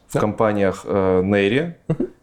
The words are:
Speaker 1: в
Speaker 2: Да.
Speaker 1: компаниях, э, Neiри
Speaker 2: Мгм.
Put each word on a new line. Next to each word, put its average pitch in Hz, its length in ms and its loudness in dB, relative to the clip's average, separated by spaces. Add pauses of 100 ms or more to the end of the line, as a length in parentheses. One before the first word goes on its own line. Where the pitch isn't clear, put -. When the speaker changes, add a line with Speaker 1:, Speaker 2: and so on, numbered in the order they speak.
Speaker 1:
в - 60 -16
Speaker 2:
Да. 139 40 0
Speaker 1:
компаниях, 104 640 0
э, 95 400 2
Neiри 104 520 0 (120)
Speaker 2:
Мгм. 165 200 -2 (160)